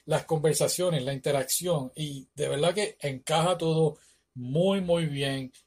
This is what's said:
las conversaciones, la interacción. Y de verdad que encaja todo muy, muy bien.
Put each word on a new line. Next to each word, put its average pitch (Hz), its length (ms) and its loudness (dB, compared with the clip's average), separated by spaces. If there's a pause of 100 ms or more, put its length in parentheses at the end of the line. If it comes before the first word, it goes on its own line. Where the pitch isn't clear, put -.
las 151 180 0
conversaciones, 156 800 2
la 135 100 -2
interacción. 139 840 0
Y 143 400 -8
de 143 140 -2
verdad 147 260 0
que 208 260 -2
encaja 160 580 0
todo 160 400 2 (360)
muy, 165 460 0
muy 170 260 0
bien. 135 460 -4 (140)